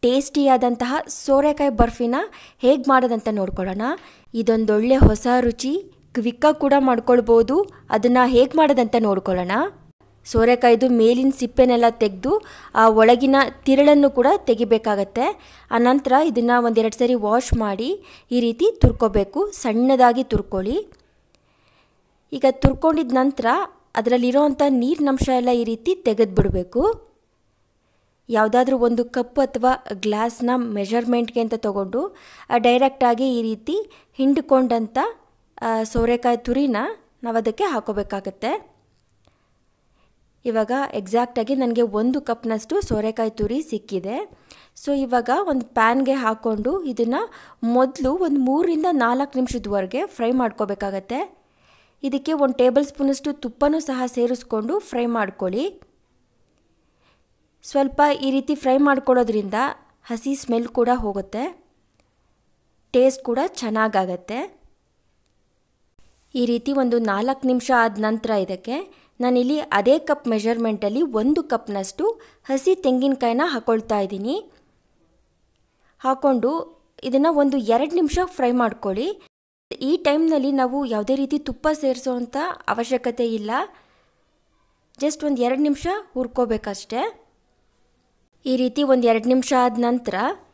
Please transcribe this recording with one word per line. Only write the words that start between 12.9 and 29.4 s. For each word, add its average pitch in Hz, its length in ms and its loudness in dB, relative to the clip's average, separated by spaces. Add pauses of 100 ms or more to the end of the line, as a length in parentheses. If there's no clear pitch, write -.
ತಿರುಳನ್ನು 285 440 6
ಕೂಡ 254 180 2 (100)
ತೆಗಿಬೇಕಾಗತ್ತೆ. 226 1160 -2 (160)
ಆನಂತರ 254 420 2 (100)
ಇದನ್ನ 240 360 0
ಒಂದೆರಡು 226 380 0
ಸರಿ 247 160 2
ವಾಶ್ 226 400 0
ಮಾಡಿ 226 480 -4 (300)
ಈ 240 80 2
ರೀತಿ 240 400 0
ತುರ್ಕೋಬೇಕು, 220 720 2
ಸಣ್ಣದಾಗಿ 247 720 2
ತುರ್ಕೊಳ್ಳಿ. 214 640 -4 (1500)
ಈಗ 269 180 -2
ತುರ್ಕೊಂಡಿದ 269 600 0
ನಂತರ 262 340 0 (520)
ಅದರಲ್ಲಿರೋಂಥ 247 720 2
ನೀರಿನಂಶ 269 600 0
ಎಲ್ಲ 247 200 0
ಈ 240 140 0
ರೀತಿ 226 320 -2
ತೆಗೆದ್ಬಿಡ್ಬೇಕು. 202 1080 0 (1300)
ಯಾವುದಾದ್ರೂ 240 480 2
ಒಂದು 240 280 2
ಕಪ್ 247 340 -4
ಅಥವಾ 254 320 0 (220)